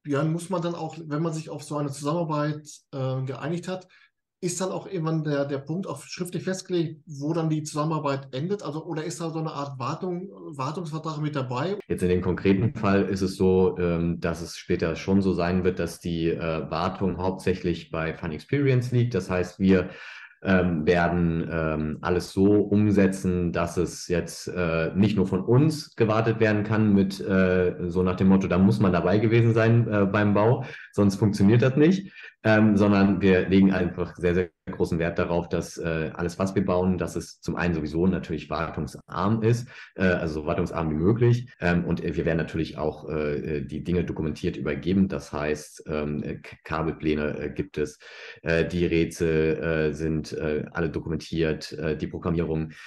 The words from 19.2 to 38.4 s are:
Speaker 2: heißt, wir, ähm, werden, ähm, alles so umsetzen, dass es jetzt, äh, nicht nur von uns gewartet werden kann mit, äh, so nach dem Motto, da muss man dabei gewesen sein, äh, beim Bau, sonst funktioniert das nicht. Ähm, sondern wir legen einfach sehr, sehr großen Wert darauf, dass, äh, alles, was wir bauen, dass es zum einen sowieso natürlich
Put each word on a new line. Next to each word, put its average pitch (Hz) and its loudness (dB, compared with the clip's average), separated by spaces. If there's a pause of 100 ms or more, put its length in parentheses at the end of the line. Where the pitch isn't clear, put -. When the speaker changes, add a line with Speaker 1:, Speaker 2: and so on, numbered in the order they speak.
Speaker 2:
heißt, 90 -2
wir, 95 4 (540)
ähm, 90 2
werden, 85 2
ähm, 78 -2
alles 90 -2
so 101 4
umsetzen, 95 2
dass 85 -2
es - -4
jetzt, 85 -4
äh, 82 -2
nicht 101 2
nur 92 2
von 92 -2
uns 147 2
gewartet 110 2
werden 107 2
kann 107 2
mit, 98 2
äh, 92 2
so 92 2
nach 90 0
dem 95 4
Motto, 95 6
da 87 2
muss 98 6
man 95 4
dabei 90 4
gewesen 113 4
sein, 113 4
äh, 104 4
beim 104 2
Bau, 113 4 (280)
sonst 101 2
funktioniert 107 6
das 131 4
nicht. 160 4 (300)
Ähm, 107 6
sondern 98 6
wir 92 4
legen 98 6
einfach 87 -2
sehr, 87 0
sehr 90 0 (200)
großen 87 0
Wert 82 -2
darauf, 85 -2
dass, - -4
äh, 80 -2
alles, 87 -4
was 95 -2
wir 101 2
bauen, 90 2
dass 82 -4
es - -10
zum - -4
einen 85 0
sowieso 78 -2
natürlich 82 -2